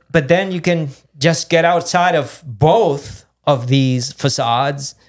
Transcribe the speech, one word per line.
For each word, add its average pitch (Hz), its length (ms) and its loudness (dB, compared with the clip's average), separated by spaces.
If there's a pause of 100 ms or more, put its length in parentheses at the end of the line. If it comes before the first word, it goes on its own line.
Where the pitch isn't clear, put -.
(120)
but 151 160 0
then 185 240 2
you 180 100 -6
can 165 280 -2 (280)
just 156 320 0
get 165 160 4
outside 175 480 2
of 139 320 -4
both 151 800 0 (200)
of 127 220 0
these 131 440 0
facades 135 840 -2 (160)